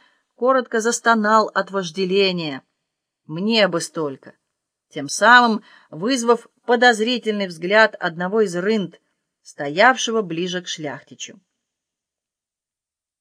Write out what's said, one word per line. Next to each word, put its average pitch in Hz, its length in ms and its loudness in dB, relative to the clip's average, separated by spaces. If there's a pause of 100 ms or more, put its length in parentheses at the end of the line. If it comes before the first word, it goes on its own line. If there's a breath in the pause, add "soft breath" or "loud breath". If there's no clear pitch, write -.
(360)
коротко 247 440 0
застонал 220 760 2
от 190 160 -2
вожделения. 180 920 -2 (640)
«Мне 202 420 0
бы 175 120 -2
столько!», 151 540 -8 (560)
тем 143 180 -10
самым 226 540 4 (280 soft breath)
вызвав 233 580 -2 (160)
подозрительный 226 840 0
взгляд 190 520 0
одного 180 440 -2
из 185 120 -2
рынд, 185 460 -4 (420)
стоявшего 220 800 0
ближе 175 400 -6
к 180 60 -16
шляхтичу. 151 720 -14 (1800)